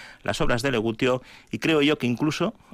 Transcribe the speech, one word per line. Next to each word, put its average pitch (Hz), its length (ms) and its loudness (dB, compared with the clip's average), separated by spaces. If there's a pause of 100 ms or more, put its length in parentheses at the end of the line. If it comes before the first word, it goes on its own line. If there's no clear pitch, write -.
(220)
las 92 200 -4
obras 113 180 2
de 139 100 0
Legutio, 123 520 0 (280)
y 110 100 -6
creo 151 200 2
yo 143 160 4
que 131 100 -4
incluso, 123 480 -2 (200)